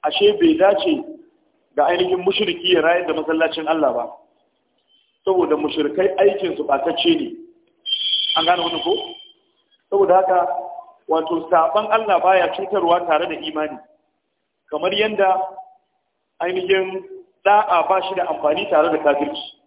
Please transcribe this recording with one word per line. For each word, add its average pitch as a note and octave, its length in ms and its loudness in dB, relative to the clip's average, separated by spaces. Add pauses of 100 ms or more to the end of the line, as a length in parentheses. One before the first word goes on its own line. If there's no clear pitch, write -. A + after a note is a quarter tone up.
Ashe G3+ 360 2
bai - 180 4
dace G3+ 360 4 (800)
ga C#3+ 120 2
ainihin F3+ 360 0
mushriki F3+ 500 -2
ya E3 80 2
rayar F3 260 2
da D#3+ 60 -2
masallacin D#3+ 540 -2
Allah D3+ 260 0
ba. A#2 120 -4 (1200)
Saboda F3 320 2
mushrikai D3+ 640 -2
aikin F#3+ 380 2
su - 60 -4
batacce E3+ 560 0
ne. C3 80 -6 (1080)
An D#3+ 100 0
gane F3 160 2
wannan E3 220 -4
ko? - 100 0 (960)
Saboda F#3+ 260 4
haka, F#3 240 4 (680)
wato D#3+ 420 -2
saban F3 420 2
Allah G#3 300 2
baya F3+ 340 4
cutarwa F3+ 520 0
tare D#3+ 200 0
da D#3+ 80 -6
imani. D3+ 420 -8 (920)
Kamar D#3 240 -4
yanda G3 480 0 (960)
ainihin F#3 640 -2 (400)
da'a F#3+ 460 4
ba F#3+ 180 2
shi F#3+ 80 -6
da F3 140 -2
amfani D#3 400 -2
tare E3 220 4
da D3+ 120 -2
kafirci. - 640 -2